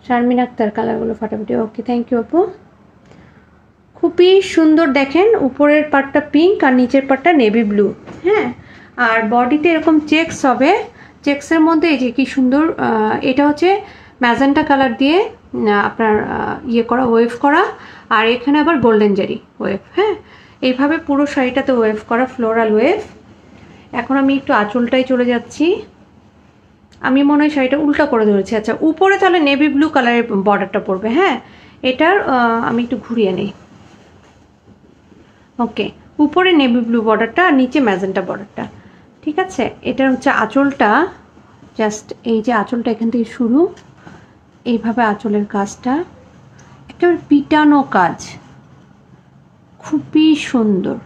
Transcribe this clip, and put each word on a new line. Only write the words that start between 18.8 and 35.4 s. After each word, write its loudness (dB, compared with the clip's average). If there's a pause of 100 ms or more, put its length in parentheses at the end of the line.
jerry -4 (220)
wave, -4 (160)
হ্যাঁ। 0 (460)
এইভাবে 0
পুরো -2
শাড়িটাতে -2
wave 0 (120)
করা, 0
floral -2
wave। 2 (920)
এখন -4
আমি 2
একটু -4
আঁচলটাই 0
চলে 0
যাচ্ছি, -2 (1160)
আমি 0
মনে 2
হয় 0
শাড়িটা 0
উল্টা 0
করে 0
ধরেছি। 0
আচ্ছা, -4
উপরে 0
তাহলে 2
navy 2
blue 2
কালারের 0
বর্ডারটা -2
পড়বে, -6
হ্যাঁ। 0 (420)
এটার, 0
আহ, 0
আমি -2
একটু -4 (120)
ঘুরিয়ে 0
নিই, -6 (2000)